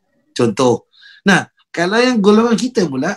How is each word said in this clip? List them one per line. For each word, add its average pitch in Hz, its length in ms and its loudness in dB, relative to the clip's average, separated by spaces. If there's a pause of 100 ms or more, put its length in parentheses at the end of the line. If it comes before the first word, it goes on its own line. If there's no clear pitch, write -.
(340)
Contoh. 120 560 -2 (320)
Nah, 185 240 0 (240)
kalau 190 300 -2
yang 247 180 0
golongan 214 400 2
kita 220 320 -2
pula, 135 260 -6